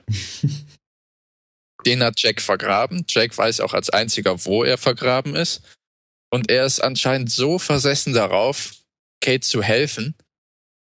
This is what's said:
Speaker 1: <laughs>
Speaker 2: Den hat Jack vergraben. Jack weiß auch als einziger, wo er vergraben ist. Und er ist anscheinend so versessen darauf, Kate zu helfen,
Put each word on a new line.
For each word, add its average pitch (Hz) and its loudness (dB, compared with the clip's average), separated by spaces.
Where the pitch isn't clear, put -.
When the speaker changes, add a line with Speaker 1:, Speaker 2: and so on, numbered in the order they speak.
Speaker 1:
<laughs> - -12
Speaker 2:
Den 123 4
hat 117 0
Jack 110 0
vergraben. 101 0
Jack 117 0
weiß 110 0
auch 101 -2
als 98 0
einziger, 104 0
wo 110 2
er 127 2
vergraben 131 0
ist. 170 -4
Und 123 0
er 127 4
ist 135 0
anscheinend 131 0
so 147 2
versessen 143 0
darauf, 107 2
Kate 131 2
zu 113 -2
helfen, 120 0